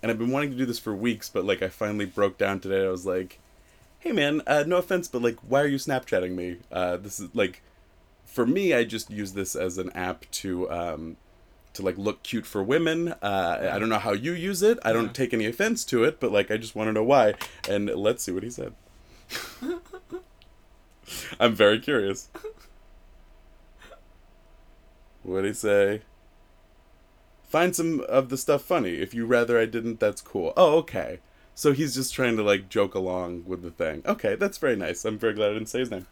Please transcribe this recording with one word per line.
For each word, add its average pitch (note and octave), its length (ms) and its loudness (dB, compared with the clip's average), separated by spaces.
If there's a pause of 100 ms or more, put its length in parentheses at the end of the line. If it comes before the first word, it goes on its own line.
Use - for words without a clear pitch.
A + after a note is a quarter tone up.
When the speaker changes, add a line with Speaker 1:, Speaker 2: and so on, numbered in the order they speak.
Speaker 1:
And A2+ 80 -2
I've A2+ 80 -2
been A#2 120 0
wanting C#3 220 0
to B2 40 -8
do B2+ 100 0
this A#2+ 120 -4
for A2 160 -6
weeks, G#2 340 -2
but, F#2 160 -2
like, G2 180 2
I F#2+ 60 -2
finally G#2 380 -4
broke G2 320 0
down G2 220 0
today. F#2+ 240 0
I F#2+ 40 2
was F#2 160 -4
like, F#2 360 -4 (580)
"Hey, E4+ 140 -4
man, D3 340 2
uh, D3 200 4
no F3 100 2
offense, F3+ 320 0
but, A#2+ 140 -4
like, A#2 180 2
why C3 220 2
are D3 40 2
you C#3 120 0
Snapchatting G#2 580 -2
me?" F2+ 220 -6 (120)
Uh, F2+ 260 0
this F#2+ 220 -10
is, F#2+ 160 -12
like, G2+ 280 0 (640)
for A#2+ 220 0
me, F3 280 2
I A#2+ 100 4
just A2 260 -8
use G#2 220 -8
this G2 240 -6
as F2+ 220 -4
an F2+ 180 -4
app F#2 360 -6
to, F#2 380 -4
um, E2 460 -6 (580)
to, G2 80 -10
like, F#2 160 -2
look G2+ 240 -4
cute - 240 -6
for G2+ 160 -2
women. D#3+ 600 0
Uh, F#2+ 380 0
I - 40 -4
Speaker 2:
Yeah. F#2+ 160 -2
Speaker 1:
don't A2 80 0
know G#2+ 100 2
how G#2+ 140 0
you B2 200 -2
use F3 300 -4
it. A3+ 220 4
I A2+ 80 2
don't A2+ 140 2
Speaker 2:
Yeah. A#2+ 60 -8
Speaker 1:
take B2 220 -2
any A2 120 2
offense G3+ 400 0
to A#2 180 4
it, A#2 160 2
but, A2+ 100 0
like, G2+ 200 2
I A2 80 0
just A2 180 -10
wanna A2 160 0
know G#2+ 120 2
why. B2 300 6 (340)
And G#2 200 0
let's G#2 340 0
see - 100 -6
what F#2+ 120 -4
he A#2+ 60 -8
said. - 240 -10 (560)
<laughs> - 320 -12 (1800)
I'm A#2 140 4
very G#2+ 260 6
curious. G#2 480 -2 (3000)
What'd F#2 240 -4
he G#2 80 -2
say? G2+ 480 4 (1500)
"Find F3 260 2
some E3 340 0
of C3 200 2
the C3 80 -4
stuff C#3 260 2
funny. G#2 340 0
If F#2+ 180 -4
you A#2 120 -4
rather A#2+ 320 4
I A2+ 80 6
didn't, A#2 340 -4
that's G#2 200 0
cool." E2+ 360 -4
Oh, D#3+ 220 8
okay. E2 420 -4 (340)
So D3 180 2
he's C3+ 220 -2
just C3 200 -4
trying A#2+ 220 2
to, G#2+ 60 0
like, G2+ 260 2
joke G2+ 260 0
along F2+ 520 -4
with F2+ 160 -6
the E2+ 80 -10
thing. E2 360 -4
Okay, A2+ 300 0
that's G3+ 220 -2
very C3 180 2
nice. F2 280 -6
I'm G#2+ 140 -2
very A2+ 160 0
glad G#2 160 0
I G#2 40 -4
didn't A2 140 -6
say B2 120 -4
his B2 100 -4
name. F#2 220 -8